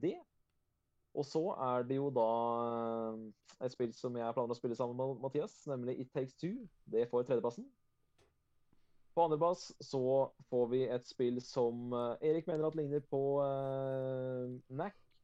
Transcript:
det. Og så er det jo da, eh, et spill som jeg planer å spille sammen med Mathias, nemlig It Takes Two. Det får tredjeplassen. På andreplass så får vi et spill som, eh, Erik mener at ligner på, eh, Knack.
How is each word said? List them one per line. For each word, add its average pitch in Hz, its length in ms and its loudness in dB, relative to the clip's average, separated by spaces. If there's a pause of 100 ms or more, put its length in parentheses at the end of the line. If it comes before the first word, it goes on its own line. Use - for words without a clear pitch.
det. 220 200 0 (960)
Og 147 100 0
så 160 340 0
er 123 260 2
det 131 120 0
jo 139 140 0
da, 117 1040 2
eh, 110 180 -12 (320)
et 131 80 -2
spill 117 200 -2
som 123 220 -6
jeg 117 200 0
planer 120 200 0
å - 20 -2
spille 120 200 -2
sammen 123 180 -2
med 131 280 -2
Mathias, 147 440 -4
nemlig 127 340 -4
It 127 120 -10
Takes 131 220 -4
Two. 214 340 -6 (200)
Det 113 220 2
får 123 160 2
tredjeplassen. 120 380 0 (1500)
På 170 120 6
andreplass 165 440 2 (100)
så 135 480 2 (220)
får 123 180 4
vi 131 180 2
et 120 160 -2
spill 123 360 0
som, 120 520 0
eh, 120 300 0
Erik 160 240 2
mener 156 220 0
at 156 80 -2
ligner 147 240 0
på, 139 420 2
eh, 131 1160 -2 (100)
Knack. 160 240 -4 (300)